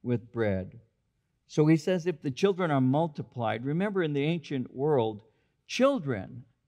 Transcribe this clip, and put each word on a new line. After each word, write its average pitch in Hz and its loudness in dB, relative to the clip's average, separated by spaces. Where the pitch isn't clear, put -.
with 120 -4
bread." 101 -2
So 151 2
he 160 6
says, 180 -2
if 180 -4
the 143 -4
children 185 0
are 143 2
multiplied, 127 0
remember 185 0
in 151 -2
the 139 0
ancient 151 -4
world, 127 0
children, 143 0